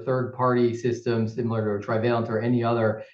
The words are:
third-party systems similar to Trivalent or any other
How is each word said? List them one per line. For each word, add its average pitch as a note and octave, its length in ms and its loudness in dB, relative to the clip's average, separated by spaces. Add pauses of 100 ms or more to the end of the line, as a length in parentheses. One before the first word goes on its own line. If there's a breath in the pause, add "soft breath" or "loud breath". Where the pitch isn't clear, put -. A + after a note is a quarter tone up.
third-party B2 720 2
systems A2+ 600 -2
similar A2 440 -2
to - 80 -10
Trivalent A2+ 400 0
or A2 140 -2
any A#2+ 240 2
other A2+ 360 0 (120)